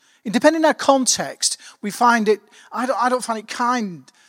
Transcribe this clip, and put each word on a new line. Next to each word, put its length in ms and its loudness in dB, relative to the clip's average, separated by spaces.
And 100 -6
depending 300 4
on 60 4
our 40 2
context, 840 0
we 80 -4
find 360 2
it, 140 2
I 160 -6
don't, 120 -2
I 100 0
don't 140 -2
find 140 -6
it 100 -12
kind, 640 -4